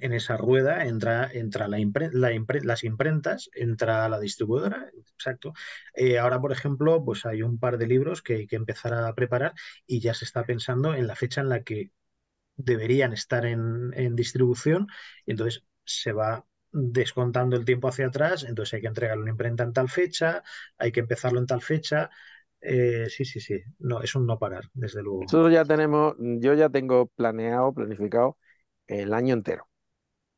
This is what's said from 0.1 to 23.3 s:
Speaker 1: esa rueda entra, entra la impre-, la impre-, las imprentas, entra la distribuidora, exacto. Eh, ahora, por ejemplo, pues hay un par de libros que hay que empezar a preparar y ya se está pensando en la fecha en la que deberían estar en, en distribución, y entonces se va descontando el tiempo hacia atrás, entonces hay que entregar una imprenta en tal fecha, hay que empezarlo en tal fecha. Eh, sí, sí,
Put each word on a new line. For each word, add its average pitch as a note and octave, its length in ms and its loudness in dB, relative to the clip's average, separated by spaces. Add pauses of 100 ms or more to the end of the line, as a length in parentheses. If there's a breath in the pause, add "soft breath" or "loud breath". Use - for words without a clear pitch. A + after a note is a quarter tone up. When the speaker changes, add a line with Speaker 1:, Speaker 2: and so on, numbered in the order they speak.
Speaker 1:
esa A2+ 240 -2
rueda C3 480 4
entra, A#2 480 0
entra G#2+ 340 -4
la G#2 120 -2
impre-, B2 340 0
la B2+ 180 4
impre-, A#2 320 -2
las A#2 200 -2
imprentas, C#3+ 720 -2
entra A2+ 520 0
la A2 120 -2
distribuidora, A#2 720 -2 (220)
exacto. - 400 -8 (420 loud breath)
Eh, B2+ 240 4
ahora, B2 200 2
por C#3 120 -2
ejemplo, D3 520 2
pues A#2 220 -4
hay A2 160 -2
un A#2 160 0
par A#2+ 220 0
de A2+ 80 0
libros C3+ 340 2
que A#2 140 -2
hay G#2+ 120 -4
que - 80 -4
empezar A2+ 380 -4
a A2+ 220 -2
preparar B2 380 0 (340 loud breath)
y B2 120 -2
ya A#2 140 0
se A2+ 120 -8
está A#2 200 -4
pensando B2+ 480 -2
en B2+ 140 0
la G#2+ 80 -8
fecha B2+ 260 -4
en C3+ 80 0
la A#2 140 0
que G#2 260 -8 (680)
deberían B2+ 580 2
estar A#2 340 -2
en, A#2 480 -2
en B2 200 0
distribución, B2+ 720 2 (380 loud breath)
y - 60 -4
entonces A2+ 340 -4 (180)
se - 280 -6
va G#2+ 340 -2 (260)
descontando B2 840 0
el A#2 100 -2
tiempo B2+ 220 2
hacia C3 200 -2
atrás, D3+ 360 0
entonces A2+ 320 -6
hay G#2 60 -6
que A2+ 60 -4
entregar A2 300 -2
una A2 140 -4
imprenta A#2 320 -2
en A#2+ 100 -2
tal B2+ 160 2
fecha, F3 540 0 (340 loud breath)
hay A#2+ 140 0
que - 80 -2
empezarlo A#2+ 400 0
en B2 80 0
tal B2 140 0
fecha. D#3 500 -2 (500 loud breath)
Eh, A#2+ 480 2
sí, - 160 -6
sí, B2+ 140 -8